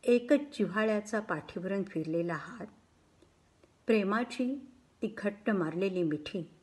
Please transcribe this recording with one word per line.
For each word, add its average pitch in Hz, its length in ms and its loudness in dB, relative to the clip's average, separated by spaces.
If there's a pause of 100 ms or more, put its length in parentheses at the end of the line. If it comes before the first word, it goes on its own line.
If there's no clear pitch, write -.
एकच 240 360 6
जिव्हाळ्याचा 208 800 0
पाठीवरून 185 640 -4
फिरलेला 165 500 -2
हात, 208 340 -10 (1200)
प्रेमाची 233 800 0 (340)
ती 214 160 -4
घट्ट 202 320 -4
मारलेली 180 540 0
मिठी 156 600 -4